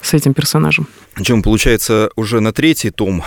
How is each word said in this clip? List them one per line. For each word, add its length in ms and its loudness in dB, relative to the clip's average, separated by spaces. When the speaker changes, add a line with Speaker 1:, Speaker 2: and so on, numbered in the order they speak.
Speaker 1:
с 120 -4
этим 200 2
персонажем? 540 0
Speaker 2:
Причем, 280 0
получается, 720 2
уже 260 -2
на 100 0
третий 380 0
том 380 -2